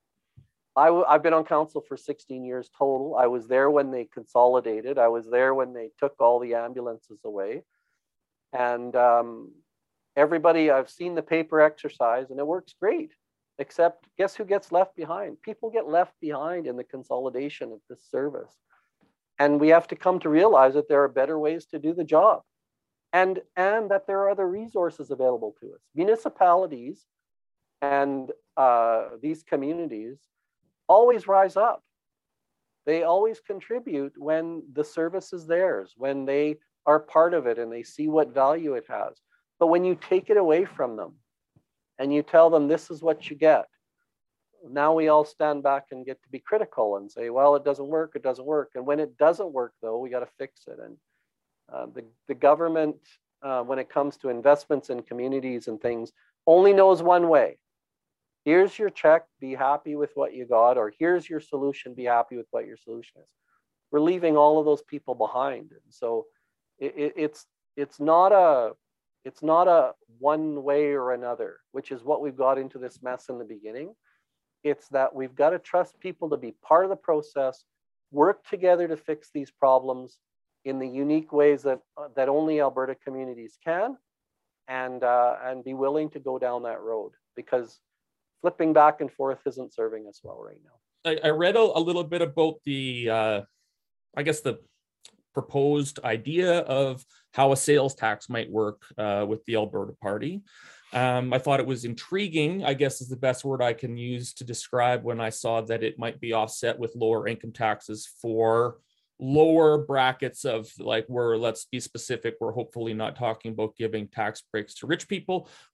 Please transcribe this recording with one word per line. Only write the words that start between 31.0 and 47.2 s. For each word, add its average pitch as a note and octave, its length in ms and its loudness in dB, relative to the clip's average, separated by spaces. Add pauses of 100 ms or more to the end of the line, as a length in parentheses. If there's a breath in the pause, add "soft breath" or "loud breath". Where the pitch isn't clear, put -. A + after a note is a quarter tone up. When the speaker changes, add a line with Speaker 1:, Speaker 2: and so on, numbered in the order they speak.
Speaker 1:
rise F#3+ 200 4 (120)
up. - 100 -4 (1080)
They D#3+ 120 0 (140)
always G#3 260 2 (120)
contribute F#3+ 600 -8 (160)
when E3 340 -4 (140)
the D3 80 -2 (120)
service E3+ 400 -4
is D#3+ 80 -18
theirs, E3 420 -2 (180)
when C#3 200 -4
they C#3 200 0 (400)
are D3+ 140 6 (160)
part E3 220 6
of D3 140 -4
it A2 80 -4
and A#2 120 -8
they A#2 120 -12 (120)
see D3+ 200 -4
what C#3+ 180 2 (100)
value D3+ 360 0
it - 80 -12 (100)
has. G2+ 160 -8 (460)
But E3 120 4
when F3 160 4
you F3+ 80 0 (160)
take F#3 220 0
it G#3 100 6
away E3+ 220 2 (120)
from B2+ 220 -4
them F2 140 -12 (840)
and C3+ 140 -6
you D3 100 2
tell E3 260 6
them, D3+ 180 4
"This D#3 260 -2
is D3+ 140 -14
what D#3 120 0 (100)
you D3+ 60 -14 (140)
get," C3+ 180 4 (1120)
now D3+ 80 2 (100)
we D#3 120 2
all D3+ 140 6 (100)
stand D3+ 240 -2 (100)
back C#3 220 -2
and B2+ 180 -16
get C3 140 -14
to - 120 -20
be - 140 -18
critical G3 380 -2 (100)
and G2+ 180 -16
say, A#2 100 -8 (120)